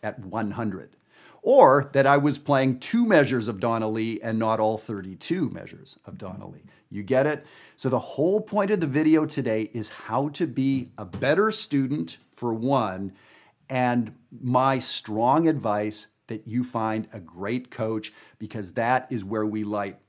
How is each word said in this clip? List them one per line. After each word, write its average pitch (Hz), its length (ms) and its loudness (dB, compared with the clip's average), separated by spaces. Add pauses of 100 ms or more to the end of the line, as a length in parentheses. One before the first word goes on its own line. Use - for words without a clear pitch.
at 107 180 -8
one 101 320 -6
hundred, 101 440 -6 (460)
or 143 500 8
that 135 140 4
I 139 100 6
was 143 220 2
playing 131 420 2
two 240 240 0
measures 139 440 4
of 101 120 -6
Donna 113 300 0
Lee 113 320 -2
and 110 160 -2
not 110 220 2
all 110 180 2
thirty-two 107 720 -4
measures - 560 -16
of - 100 -16
Donna 98 320 -12
Lee. - 160 -20 (260)
You 101 120 -10
get 151 240 2
it? 147 180 -4 (320)
So 131 140 -2
the 123 80 2
whole 180 420 0
point 202 300 -2
of 208 100 2
the 160 60 0
video 151 400 4
today 117 480 -2
is 110 160 -6
how 135 400 -4
to 160 160 -4
be 135 500 0
a 107 80 -10
better 143 480 0
student, 143 640 -4 (180)
for 117 200 -4
one, 110 580 -2 (560)
and 123 460 0 (260)
my 127 380 2
strong 123 680 0
advice 107 600 -2 (220)
that 110 180 -10
you 120 180 -2
find 110 480 -4
a 110 80 -12
great 101 500 -8
coach, 110 400 -6 (280)
because 104 340 -10
that 123 380 0
is 117 120 -6
where 107 220 -4
we 107 200 -4
light 101 340 -6 (100)